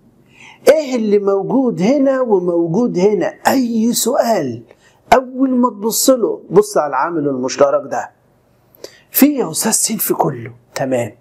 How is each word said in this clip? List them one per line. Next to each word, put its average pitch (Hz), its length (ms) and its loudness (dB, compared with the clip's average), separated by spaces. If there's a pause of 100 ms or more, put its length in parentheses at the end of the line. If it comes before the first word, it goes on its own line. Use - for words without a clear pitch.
(680)
إيه 285 280 4
اللي 208 240 2
موجود 196 640 0
هنا 269 400 2
وموجود 180 760 0
هنا؟ 185 360 2 (140)
أي 233 460 0
سؤال 208 680 -2 (500)
أول 262 360 0
ما 247 200 2
تبص 208 400 -2
له 220 400 2
بص 202 280 2
على 151 120 0
العامل 143 380 -2
المشترك 135 640 0
ده. 123 200 -8 (1000)
في 285 240 4
يا 185 160 -4
أستاذ 214 200 -4
س - 200 -2
في 190 220 -4
كله، 120 380 -4 (240)
تمام. 131 460 -4